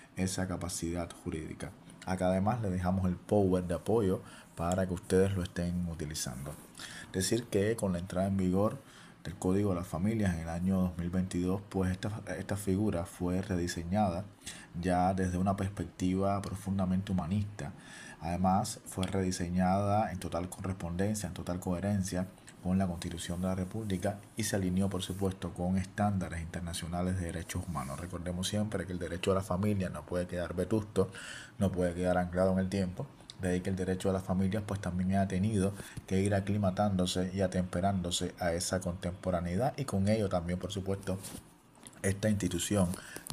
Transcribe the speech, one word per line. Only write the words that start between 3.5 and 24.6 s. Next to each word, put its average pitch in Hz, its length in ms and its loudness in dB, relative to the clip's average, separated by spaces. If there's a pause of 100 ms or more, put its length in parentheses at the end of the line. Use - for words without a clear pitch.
de 87 100 -2
apoyo 95 460 2 (340)
para 90 320 2
que 92 60 -2
ustedes 95 400 4
lo 92 100 0
estén 87 460 -2
utilizando. 73 640 -6 (580)
Decir 95 360 0
que 107 280 2
con 98 160 0
la 87 80 0
entrada 90 280 0
en 98 100 2
vigor 95 420 4 (440)
del 85 120 -8
Código 98 340 2
de 90 60 2
las 85 120 -4
Familias 101 460 2
en 80 60 -2
el 82 100 -6
año 92 320 2
dos 87 160 0
mil 87 140 -2
veintidós, 92 580 0
pues 92 220 2
esta, 104 300 -4 (180)
esta 95 180 -4
figura 95 480 0
fue 90 380 -2
rediseñada 87 840 0 (560)
ya 90 320 4
desde 92 240 0
una 95 180 2
perspectiva 98 840 0
profundamente 95 680 0
humanista. 92 600 0 (480)
Además, 92 680 2
fue 95 200 -2
rediseñada 92 1040 2
en 90 60 -6
total 87 320 -4
correspondencia, 95 800 -2
en - 80 -6
total 87 240 -4
coherencia 92 680 0 (340)
con 92 160 4
la 95 80 2
Constitución 87 540 -4
de 92 60 0
la 95 80 0
República 95 600 -2 (200)
y 110 60 -2
se 107 120 -2
alineó, 95 340 2